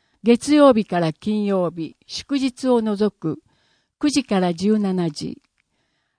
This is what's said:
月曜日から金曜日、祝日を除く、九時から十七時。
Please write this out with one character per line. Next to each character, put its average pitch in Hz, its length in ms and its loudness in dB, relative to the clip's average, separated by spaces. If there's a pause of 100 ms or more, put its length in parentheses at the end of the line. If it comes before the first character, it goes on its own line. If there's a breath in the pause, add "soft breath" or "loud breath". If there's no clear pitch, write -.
(240)
月 240 320 4
曜 285 180 8
日 214 120 0
か 180 140 -2
ら 160 120 0
金 208 340 -4
曜 190 260 0
日、 165 340 -10
祝 - 320 -8
日 262 320 -4
を 240 120 2
除 214 360 -2
く、 160 240 -6 (580)
九 294 100 0
時 269 140 -2
か 202 160 -2
ら 180 140 0
十 202 260 0
七 185 300 -2
時。 156 320 -12 (760)